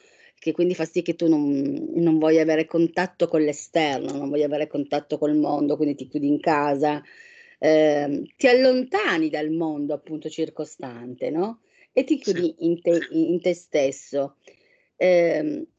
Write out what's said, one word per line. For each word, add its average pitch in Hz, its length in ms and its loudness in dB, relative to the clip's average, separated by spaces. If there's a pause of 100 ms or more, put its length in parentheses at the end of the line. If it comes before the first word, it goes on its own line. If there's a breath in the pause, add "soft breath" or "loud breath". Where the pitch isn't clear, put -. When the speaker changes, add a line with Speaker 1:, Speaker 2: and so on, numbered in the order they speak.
(360 soft breath)
Speaker 1:
che - 180 -4
quindi 180 220 0
fa 160 100 -4
sì 175 180 -4
che 165 120 -4
tu 170 120 0
non, 143 680 0
non 165 220 4
voglia 160 240 4
avere 156 240 2
contatto 170 640 -2
con 160 140 2
l'esterno, 143 720 -2
non 139 140 -6
voglia 147 160 0
avere 147 220 -2
contatto 147 500 -4
col 151 180 0
mondo, 147 400 0
quindi 147 200 -2
ti 135 120 -12
chiudi 143 200 -4
in 147 120 2
casa, 147 640 0 (580 loud breath)
ehm, 147 640 2 (140)
ti 269 100 2
allontani 254 840 2
dal 151 220 -4
mondo, 151 420 -4
appunto, 151 360 -10
circostante, 131 1000 -8
no? 190 320 -4 (300 soft breath)
E 262 140 2
ti 311 100 0
Speaker 2:
Sì. 262 80 -10
Speaker 1:
chiudi 175 360 -2
in 170 220 -2
te, 170 300 0
in, 160 220 0
in 170 80 -2
te 175 120 0
stesso. 139 840 -4 (580 soft breath)
Ehm, 156 720 2 (120)